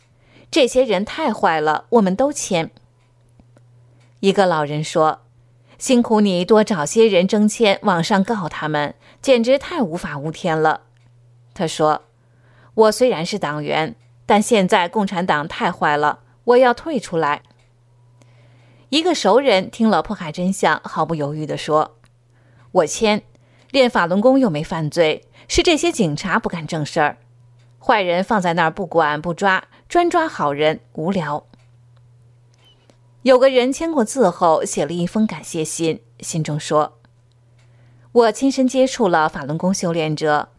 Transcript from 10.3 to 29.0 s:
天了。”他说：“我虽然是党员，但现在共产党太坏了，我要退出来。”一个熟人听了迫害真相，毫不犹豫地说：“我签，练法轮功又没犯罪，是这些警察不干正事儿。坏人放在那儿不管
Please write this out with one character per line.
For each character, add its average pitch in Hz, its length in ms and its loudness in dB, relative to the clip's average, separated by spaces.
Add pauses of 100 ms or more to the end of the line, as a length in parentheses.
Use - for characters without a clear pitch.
天 160 260 -4
了。” 156 260 0 (680)
他 170 140 -4
说 151 380 0 (680)
：“我 220 200 4
虽 247 180 0
然 175 160 -4
是 202 120 -8
党 151 240 -6
员， 151 320 -4 (300)
但 208 160 2
现 202 260 2
在 175 220 2
共 202 180 -2
产 190 200 -4
党 151 200 0
太 185 240 -4
坏 160 260 -2
了， 147 240 -2 (240)
我 240 120 0
要 247 160 4
退 285 280 -6
出 - 160 -10
来。” 151 260 -4 (1500)
一 302 120 0
个 339 120 0
熟 214 260 2
人 208 300 0
听 220 180 0
了 170 140 2
迫 214 120 -8
害 170 160 -10
真 180 220 -4
相， 165 320 0
毫 165 200 -4
不 160 100 -4
犹 147 200 -6
豫 156 120 -8
地 143 100 -6
说 151 400 -2 (760)
：“我 175 140 2
签， 208 360 -2 (480)
练 254 200 4
法 185 160 2
轮 185 140 0
功 262 180 4
又 254 100 2
没 151 140 -2
犯 160 260 -4
罪， 156 360 0 (240)
是 - 140 0
这 339 140 4
些 339 140 0
警 165 240 -2
察 180 240 -2
不 214 100 -4
干 165 180 -8
正 151 200 -6
事 - 140 -4
儿。 147 180 0 (640)
坏 220 220 2
人 180 200 0
放 208 180 0
在 175 140 0
那 170 100 2
儿 160 60 2
不 180 160 -8
管 160 340 0